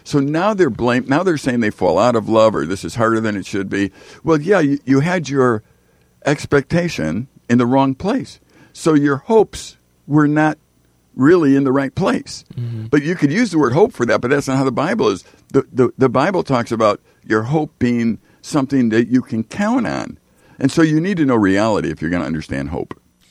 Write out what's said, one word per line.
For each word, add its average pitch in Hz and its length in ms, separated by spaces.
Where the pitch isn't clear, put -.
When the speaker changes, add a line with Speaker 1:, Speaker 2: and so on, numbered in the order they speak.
Speaker 1:
So - 180
now 160 340
they're 180 160
blame-, 120 380
now 143 140
they're 180 140
saying 123 240
they 104 100
fall 87 280
out 120 180
of 104 120
love 110 280
or 71 80
this 95 200
is 85 100
harder 113 260
than 110 160
it 90 80
should 98 240
be. 101 240
Well, 160 160
yeah, 185 200
you, 143 260
you 135 140
had 170 280
your 127 340
expectation 143 1040
in 120 100
the 123 80
wrong 135 280
place. 220 460
So 160 220
your 143 220
hopes - 600
were 147 220
not 151 300
really 143 420
in 139 80
the 131 80
right 135 220
place. - 500
Speaker 2:
Mm-hmm. 117 320
Speaker 1:
But 143 160
you 165 120
could 143 180
use 214 180
the 165 80
word 123 140
hope 202 200
for - 140
that, 104 140
but 120 100
that's 143 180
not 131 100
how 135 60
the 131 80
Bible 151 360
is. 95 160
The, 135 200
the, 120 240
the 135 120
Bible 156 340
talks 120 280
about 110 300
your 110 200
hope 151 340
being 120 400
something 135 480
that 117 180
you 123 140
can 110 220
count 226 420
on. 65 320
And 135 120
so 165 120
you 156 180
need 190 180
to 156 80
know 127 100
reality 98 540
if 76 120
you're 80 80
gonna 87 140
understand 71 460
hope. 62 300